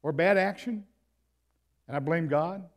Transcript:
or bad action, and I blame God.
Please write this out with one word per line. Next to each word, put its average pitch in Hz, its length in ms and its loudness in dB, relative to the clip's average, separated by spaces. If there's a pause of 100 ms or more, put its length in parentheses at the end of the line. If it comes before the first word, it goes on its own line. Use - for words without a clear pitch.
or 151 100 -2
bad 180 260 4
action, 202 460 -2 (1000)
and 123 80 -8
I 143 60 -2
blame 165 260 0
God. 165 380 0 (120)